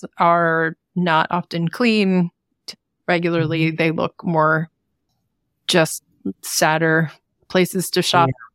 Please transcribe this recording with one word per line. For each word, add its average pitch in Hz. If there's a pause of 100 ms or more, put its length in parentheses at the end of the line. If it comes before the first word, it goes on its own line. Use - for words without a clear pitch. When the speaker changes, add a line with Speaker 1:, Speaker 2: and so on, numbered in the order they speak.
(180)
Speaker 1:
are 165 (200)
not 165
often 170
cleaned 190 (760)
regularly. 170
Speaker 2:
Mm-hmm. 160
Speaker 1:
They 165
look 170 (100)
more 160 (1000)
just 165 (400)
sadder 160 (380)
places 180
to 180
shop. 170
Speaker 2:
Yeah. 127 (220)